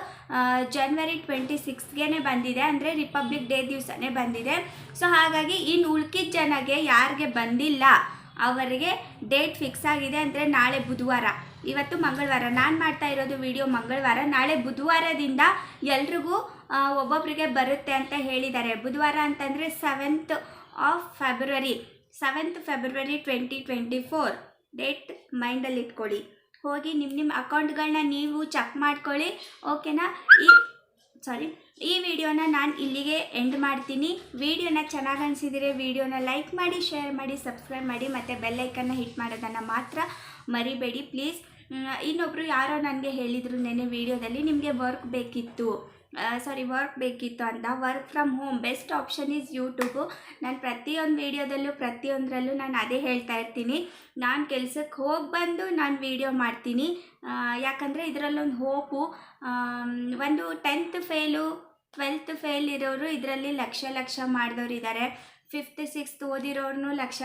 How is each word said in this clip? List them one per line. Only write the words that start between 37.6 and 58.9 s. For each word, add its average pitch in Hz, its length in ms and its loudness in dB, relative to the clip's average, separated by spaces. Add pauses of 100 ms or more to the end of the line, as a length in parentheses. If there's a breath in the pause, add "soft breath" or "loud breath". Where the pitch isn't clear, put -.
ಮಾಡಿ, 247 220 -2
ಮತ್ತು 247 320 -6
ಬೆಲ್ 233 200 -2
ಐಕನ್ನ 254 320 -2
ಹಿಟ್ 240 260 -4
ಮಾಡೋದನ್ನು 226 480 -6
ಮಾತ್ರ 240 320 -4 (500 loud breath)
ಮರಿಬೇಡಿ 247 540 -2
ಪ್ಲೀಸ್. 285 520 -8 (180 loud breath)
ಮ್, 262 140 -6 (160)
ಇನ್ನೊಬ್ರು 320 400 -2
ಯಾರೋ 294 400 2
ನನಗೆ 269 280 -2
ಹೇಳಿದರು 247 460 -2
ನೆನ್ನೆ 247 300 0
ವಿಡಿಯೋದಲ್ಲಿ, 240 560 -2
"ನಿಮಗೆ 294 280 2
ವರ್ಕ್ 254 360 -2
ಬೇಕಿತ್ತು, 233 880 -4 (240 loud breath)
ಆ, 226 200 -2
ಸಾರಿ, 262 240 -6
ವರ್ಕ್ 262 360 -2
ಬೇಕಿತ್ತು" 247 460 -4
ಅಂತ. 226 200 -4
Work 262 480 -2
from 285 280 2
home 269 220 -4
best 247 260 -4
option 285 440 -4
is 262 280 -4
YouTube. 254 500 -2 (320 loud breath)
ನಾನು 254 180 -6
ಪ್ರತಿಯೊಂದು 294 560 -2
ವಿಡಿಯೋದಲ್ಲೂ, 285 560 -4
ಪ್ರತಿಯೊಂದರಲ್ಲೂ 262 800 -2
ನಾನು 262 320 -2
ಅದೇ 254 140 0
ಹೇಳ್ತಾ 247 360 -2
ಇರ್ತೀನಿ. 240 520 -4 (300 loud breath)
ನಾನು 262 280 0
ಕೆಲ್ಸಕ್ಕೆ 277 500 -6
ಹೋಗಿ 294 340 -2
ಬಂದು 349 400 -2
ನಾನು 294 260 0
ವಿಡಿಯೋ 262 360 -2
ಮಾಡ್ತೀನಿ, 247 680 -2 (260 loud breath)
ಆ, 247 320 -2
ಯಾಕಂದರೆ 277 520 -4
ಇದರಲ್ಲೊಂದು 294 480 -2
ಹೋಪು. 277 580 -2 (280 loud breath)